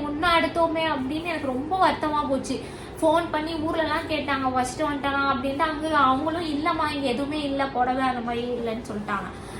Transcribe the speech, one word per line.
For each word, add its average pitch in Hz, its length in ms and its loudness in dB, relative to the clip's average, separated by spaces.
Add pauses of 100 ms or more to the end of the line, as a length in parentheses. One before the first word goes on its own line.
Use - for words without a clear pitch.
ஒண்ணா 311 340 2
எடுத்தோமே" 320 480 2
அப்படின்னு 302 380 -2
எனக்கு 311 240 -4
ரொம்ப 302 420 2
வருத்தமா 294 400 0
போச்சு. 262 340 -2 (380)
ஃபோன் 320 300 6
பண்ணி 311 220 -2
ஊர்லலாம் 320 560 0
கேட்டாங்க, 269 480 0
"வச்சுட்டு 254 240 0
வந்துட்டானா?" 277 520 0
அப்படின்ட்டு. 269 260 -2
அங்க 311 380 0
அவங்களும், 302 480 2
"இல்லம்மா, 311 480 0
இங்க 277 140 -2
எதுவுமே 277 340 -2
இல்ல, 277 240 0
புடவை 254 380 0
அந்த 247 160 0
மாதிரி 240 240 -4
இல்லைன்னு" 233 480 -4
சொல்லிட்டாங்க. 202 380 -4 (300)